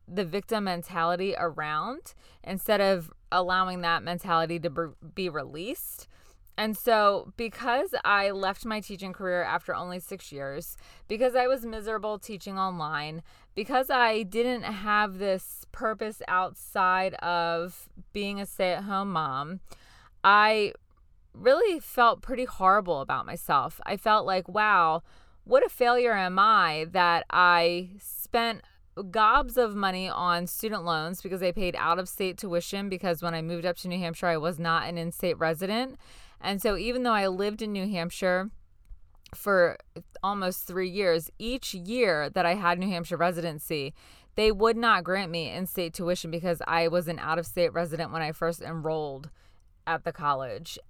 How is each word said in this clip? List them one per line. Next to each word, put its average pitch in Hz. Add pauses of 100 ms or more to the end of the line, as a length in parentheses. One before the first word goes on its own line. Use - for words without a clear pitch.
the 185
victim 202
mentality 175
around 160 (320)
instead 196
of 185 (220)
allowing 185
that 170
mentality 170
to 165
br-, 165 (280)
be 185
released. 156 (500)
And 214
so 208
because 247 (100)
I 202
left 196
my 214
teaching 190
career 180
after 165
only 180
six -
years, 139 (320)
because 240
I 247
was 254
miserable 214
teaching 196
online, 160 (320)
because 254
I 226
didn't 233
have 208
this 190
purpose 220
outside 185
of 170 (240)
being 202
a 196
stay-at-home 196
mom, 156 (600)
I 208 (640)
really 330
felt 233
pretty 254
horrible 185
about 135
myself. 143
I 190
felt 214
like, 185
"Wow, 185 (420)
what 247
a -
failure 240
am 185
I 180
that 175
I 175 (100)
spent - (480)
gobs 226
of 214
money 185
on 175
student 202
loans," 165
because 185
I 180
paid 180
out-of-state 185
tuition, 196
because 180
when 170
I 160
moved 170
up 175
to 180
New 180
Hampshire, 175
I 165
was 156
not 165
an 170
in-state 170
resident. 190 (420)
And 196
so 214
even 240
though 240
I 202
lived 202
in 214
New 196
Hampshire 185 (840)
for 185 (460)
almost 190
three 185
years, 175
each 240
year 180
that 180
I 170
had 175
New 185
Hampshire 175
residency, 160 (440)
they 214
would 220
not 220
grant 185
me 160
in-state 170
tuition 175
because 170
I 165
was 165
an 165
out-of-state 165
resident 160
when 160
I 156
first 165
enrolled 156 (600)
at 165
the 170
college. 135